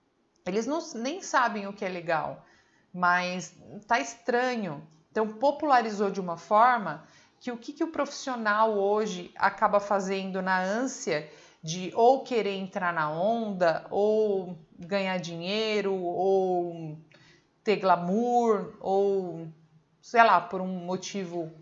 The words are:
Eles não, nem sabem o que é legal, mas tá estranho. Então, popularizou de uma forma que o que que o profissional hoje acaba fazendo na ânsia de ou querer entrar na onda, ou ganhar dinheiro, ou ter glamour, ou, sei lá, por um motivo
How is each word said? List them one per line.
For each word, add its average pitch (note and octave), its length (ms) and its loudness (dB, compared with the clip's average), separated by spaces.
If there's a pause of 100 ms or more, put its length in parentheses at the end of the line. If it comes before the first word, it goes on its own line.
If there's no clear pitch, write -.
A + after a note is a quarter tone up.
(480)
Eles G#3 180 0
não, D4 140 -2 (160)
nem C#4 260 -6
sabem G#3+ 460 0
o G3+ 60 -8
que G3+ 120 -8
é F#3 40 -4
legal, E3 540 -4 (480)
mas F3+ 640 0 (320)
tá A#3+ 140 2
estranho. A#3+ 840 -2 (360)
Então, G#3+ 120 0
popularizou A3+ 840 2
de F#3+ 100 -4
uma F3 160 -6
forma G#3+ 680 2 (360)
que B3 120 -8
o A#3 60 -8
que C#4+ 160 -14
que E4 100 -4
o E4 80 -2
profissional A3+ 840 0
hoje G3 580 0
acaba G3+ 440 2
fazendo F#3+ 640 -2
na F#3 180 0
ânsia F#3+ 680 -2 (360)
de F3 320 -6
ou C4 280 6
querer G3+ 300 -2
entrar F#3 400 -4
na D#3 160 0
onda, F#3 800 0
ou G3+ 640 0 (220)
ganhar F#3 400 -2
dinheiro, G3 720 -2
ou F3 1080 0 (640)
ter G#3 140 2
glamour, G3 1000 2
ou, F#3+ 680 0 (520)
sei - 220 4
lá, G#3 180 8
por F#3 220 -4
um F#3 240 -6
motivo F3 640 -6 (100)